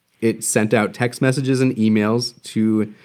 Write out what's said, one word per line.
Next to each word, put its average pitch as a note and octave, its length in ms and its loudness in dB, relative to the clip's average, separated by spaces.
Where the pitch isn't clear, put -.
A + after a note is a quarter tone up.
it A2+ 240 -2
sent A2 280 0
out G#2+ 220 0
text B2 260 -4
messages C3 400 0
and C3 160 2
emails A2 680 0
to A2 500 0